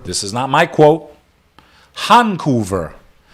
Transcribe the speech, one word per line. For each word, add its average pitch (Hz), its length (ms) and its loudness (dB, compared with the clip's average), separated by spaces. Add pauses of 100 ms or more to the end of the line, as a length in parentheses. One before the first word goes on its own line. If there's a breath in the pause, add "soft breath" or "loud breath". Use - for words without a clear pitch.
this - 180 -8
is 98 120 -10
not 127 160 -6
my 151 160 2
quote, 156 480 2 (960 soft breath)
Vancouver. 127 840 0 (400 soft breath)